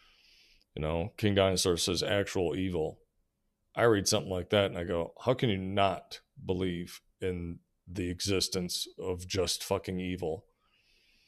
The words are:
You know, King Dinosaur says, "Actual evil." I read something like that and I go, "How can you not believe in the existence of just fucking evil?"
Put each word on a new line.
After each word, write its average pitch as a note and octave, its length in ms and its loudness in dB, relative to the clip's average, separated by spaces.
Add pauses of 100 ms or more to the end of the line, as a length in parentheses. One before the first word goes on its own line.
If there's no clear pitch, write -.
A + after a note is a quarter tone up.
(760)
You - 60 -6
know, E2+ 360 -2
King G#2 180 2
Dinosaur F#2+ 420 4
says, E2+ 240 0
"Actual F#2+ 540 0
evil." F2 440 -2 (760)
I G#2+ 80 2
read G#2 240 6
something G2 240 0
like F2+ 180 -4
that G2+ 220 4
and F#2 60 -8
I F2 60 -4
go, F2 300 -2 (100)
"How B2+ 120 2
can B2 140 2
you G2 80 2
not F#2+ 640 0 (220)
believe F2+ 580 -2 (200)
in F2 380 -4 (280)
the F2+ 220 -4
existence F2+ 800 -2 (100)
of F2+ 300 -6
just F2+ 360 -2
fucking F#2+ 360 -2
evil?" F2+ 460 -4 (840)